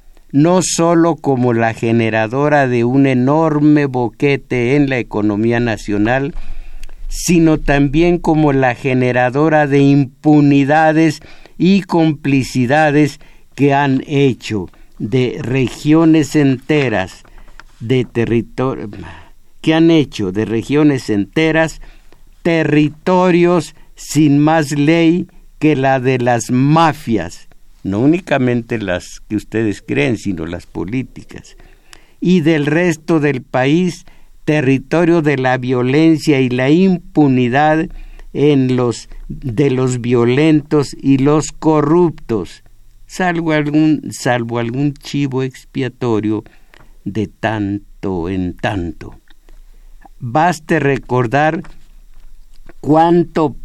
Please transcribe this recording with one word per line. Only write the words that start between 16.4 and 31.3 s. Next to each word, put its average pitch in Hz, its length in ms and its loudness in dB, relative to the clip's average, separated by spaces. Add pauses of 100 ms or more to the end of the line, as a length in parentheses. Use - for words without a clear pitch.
de 123 240 0
territorio, 117 840 -4 (720)
que 156 120 0
han 165 160 4
hecho 117 440 0
de 107 100 -2
regiones 131 680 0
enteras 156 720 -2 (640)
territorios 170 1300 2 (220)
sin 143 420 2
más 151 400 2
ley 165 500 2 (320)
que 151 180 2
la 135 240 0
de 131 180 0
las 120 320 0
mafias", 139 960 0 (360)
no 95 160 -4
únicamente 123 800 0
las 90 500 -6
que 107 60 -4
ustedes 104 460 -4
creen, 123 360 -2
sino 85 280 -6
las 87 200 -10
políticas, - 920 -12 (640)